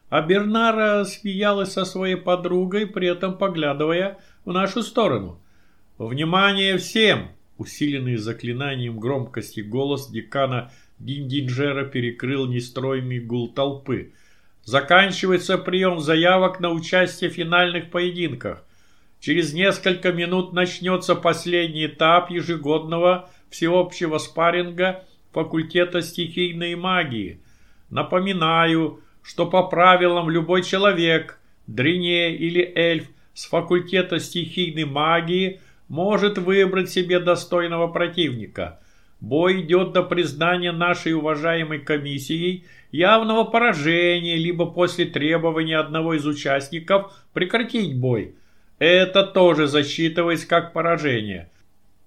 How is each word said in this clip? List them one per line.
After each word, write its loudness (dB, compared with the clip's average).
а 2
Бернара 2
смеялась -2
со -2
своей -2
подругой, 0
при -2
этом -2
поглядывая 0
в -4
нашу 0
сторону. 0
«Внимание 2
всем!» 2
Усиленный -4
заклинанием -6
громкости -6
голос -4
декана -4
Диндинджера -4
перекрыл -4
нестройный -4
гул -4
толпы. -4
«Заканчивается 2
прием 0
заявок 2
на -2
участие 0
в -6
финальных 0
поединках. -4
Через 0
несколько 0
минут -2
начнется 0
последний 0
этап 4
ежегодного 0
всеобщего 0
спарринга -2
факультета 0
стихийной -4
магии. -4
Напоминаю, 0
что -4
по 4
правилам 4
любой 2
человек, 2
дрине 0
или 0
эльф 0
с -16
факультета 0
стихийной -4
магии 0
может 0
выбрать 2
себе 2
достойного 0
противника. -4
Бой 0
идет 2
до 4
признания 0
нашей 0
уважаемой -2
комиссией -4
явного 4
поражения, 2
либо 0
после 0
требования 0
одного -2
из -2
участников -2
прекратить -2
бой. -2
Это 4
тоже 4
засчитывается 0
как 2
поражение. -2